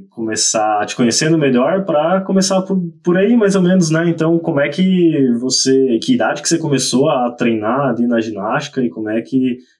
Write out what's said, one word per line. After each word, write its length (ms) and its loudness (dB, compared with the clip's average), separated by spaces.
começar 760 -2
te 100 -12
conhecendo 400 0
melhor, 480 0
pra 380 0
começar 400 0
por, 180 -2
por 140 2
aí, 180 4
mais 180 2
ou 60 2
menos, 300 2
né? 180 2
Então, 300 0
como 200 -4
é 120 0
que 680 2
você, 640 0
que 120 0
idade 260 -2
que 80 -6
você 100 2
começou 520 0
a 220 0
treinar 580 -2
ali 160 -2
na 160 0
ginástica 600 -6
e 60 0
como 220 -8
é 100 -2
que, 380 -2